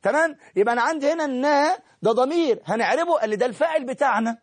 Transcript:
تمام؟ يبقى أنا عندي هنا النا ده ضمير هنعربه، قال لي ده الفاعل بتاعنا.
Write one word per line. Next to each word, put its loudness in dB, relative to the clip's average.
تمام؟ 0
يبقى 2
أنا 0
عندي 0
هنا -2
النا 0
ده 2
ضمير 0
هنعربه، 0
قال -2
لي -2
ده 0
الفاعل -2
بتاعنا. -2